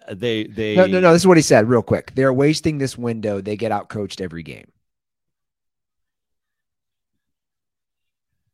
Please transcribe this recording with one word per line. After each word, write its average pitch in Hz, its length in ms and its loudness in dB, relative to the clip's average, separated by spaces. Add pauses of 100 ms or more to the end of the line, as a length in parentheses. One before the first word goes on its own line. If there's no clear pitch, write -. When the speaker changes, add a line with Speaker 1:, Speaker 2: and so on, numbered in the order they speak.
(120)
Speaker 1:
they, 110 320 -4
they 107 320 -6
Speaker 2:
No, 185 100 4
no, 185 140 0
no, 175 140 6
this 170 80 4
is 190 60 2
what 180 100 8
he 156 40 4
said, 117 280 4
real 120 120 2
quick. - 320 -4
"They're 131 200 0
wasting 151 440 -2
this 135 200 -6
window. 113 420 -6
They 104 160 -8
get 107 160 -4
outcoached 101 480 -8
every 85 240 -10
game." 62 260 -20 (3750)